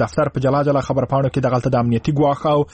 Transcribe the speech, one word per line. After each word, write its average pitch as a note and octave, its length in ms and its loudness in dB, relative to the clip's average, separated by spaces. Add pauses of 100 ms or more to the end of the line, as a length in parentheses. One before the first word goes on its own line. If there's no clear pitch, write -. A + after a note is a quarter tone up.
دفتر C3 320 -2
په C3 120 -2
جلا C3+ 180 2
جلا C#3 180 2
خبرپاڼو C3+ 480 0
کې C3 160 -2
دغلته B2 300 0
د B2+ 60 2
امنیتي A#2+ 320 0
ګواښ C#3+ 340 2
او D3 280 2